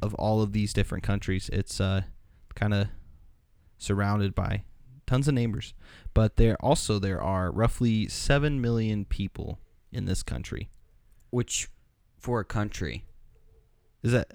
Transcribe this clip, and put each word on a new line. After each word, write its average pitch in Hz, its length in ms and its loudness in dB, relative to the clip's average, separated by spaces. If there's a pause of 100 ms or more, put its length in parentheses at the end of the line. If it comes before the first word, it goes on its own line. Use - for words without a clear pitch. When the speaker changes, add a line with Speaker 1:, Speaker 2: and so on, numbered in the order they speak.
Speaker 1:
of 104 140 -2
all 110 260 2
of 104 120 0
these 104 200 0
different - 300 0
countries. 95 480 -2
It's, - 300 -4
uh, 95 220 0 (520)
kinda 104 340 0 (880)
surrounded 101 560 0
by - 300 -2 (420)
tons 135 220 2
of 147 60 2
neighbors. 117 400 -2 (400)
But 110 240 4
there 113 240 8
also, 127 360 2
there 98 240 0
are 92 300 0
roughly 113 560 2
seven 143 540 0
million 110 440 0
people - 540 -6 (320)
in 98 140 -6
this 92 180 -2
country. - 460 -8 (600)
Speaker 2:
Which, - 380 -2 (500)
for 120 220 -4
a 95 60 -4
country, 104 580 -4 (1000)
Speaker 1:
Is 120 80 2
that 123 240 4